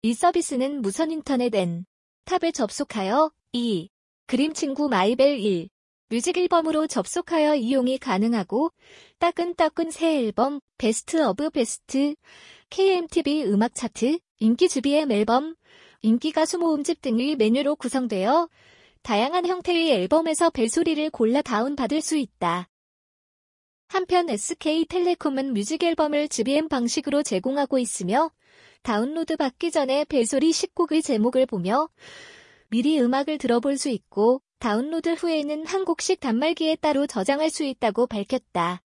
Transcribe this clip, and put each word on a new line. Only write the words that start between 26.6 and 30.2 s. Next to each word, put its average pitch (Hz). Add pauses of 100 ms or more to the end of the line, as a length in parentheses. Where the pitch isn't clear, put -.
방식으로 285
제공하고 262
있으며 240 (500)
다운로드 302
받기 302
전에 285
배소리 269